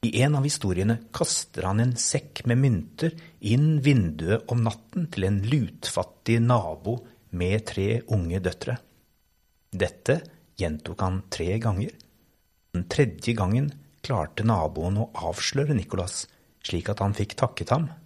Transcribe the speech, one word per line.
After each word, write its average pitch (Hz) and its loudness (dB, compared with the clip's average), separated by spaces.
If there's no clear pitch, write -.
I 117 2
en 147 4
av 139 2
historiene 101 0
kaster - -2
han 101 2
en 123 2
sekk - -4
med 123 4
mynter 135 2
inn 147 4
vinduet 92 2
om 120 2
natten 151 -4
til 95 0
en 101 2
lutfattig 117 0
nabo 98 2
med 95 0
tre 98 -2
unge 87 0
døtre. 90 -4
Dette 98 0
gjentok 82 -4
han 92 0
tre 87 -2
ganger. 104 0
Den 90 -2
tredje 117 0
gangen 110 2
klarte 104 -4
naboen 85 0
å 113 -2
avsløre 139 0
Nikolas, 92 -4
slik 85 -4
at 101 -2
han 101 2
fikk 101 -4
takket - 0
ham. 160 0